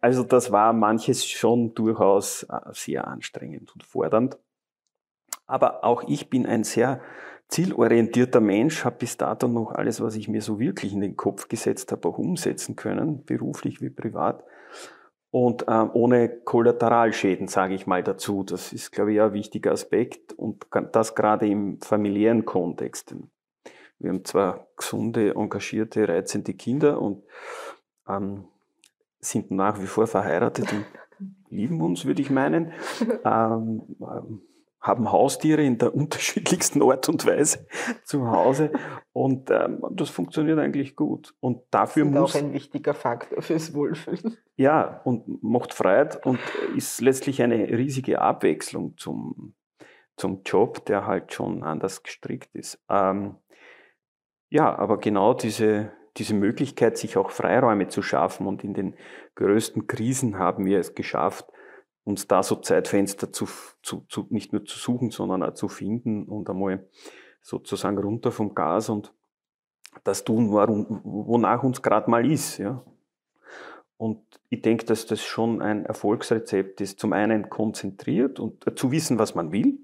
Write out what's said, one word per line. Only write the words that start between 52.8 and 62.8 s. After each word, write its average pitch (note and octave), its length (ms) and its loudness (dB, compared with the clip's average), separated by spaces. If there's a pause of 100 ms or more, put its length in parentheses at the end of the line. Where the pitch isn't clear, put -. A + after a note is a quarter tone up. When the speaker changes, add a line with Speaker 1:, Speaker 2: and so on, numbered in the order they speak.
Speaker 1:
Ähm, G2+ 480 0 (1120)
ja, D3 300 4
aber G2+ 200 0
genau G#2 360 4
diese, G#2+ 580 0 (240)
diese G#2+ 160 -4
Möglichkeit, A2 640 2
sich - 220 -4
auch G2 120 0
Freiräume G#2 580 2
zu - 120 -6
schaffen F#2 460 0
und F#2+ 180 -6
in G2+ 100 -6
den G2 200 -4 (400)
größten G#2+ 540 0
Krisen A2+ 500 -2
haben F#2 260 0
wir F#2+ 140 2
es - 160 -4
geschafft, - 520 -4 (580)
uns G2+ 240 -6
da F#2+ 140 4
so A2 140 0
Zeitfenster - 760 0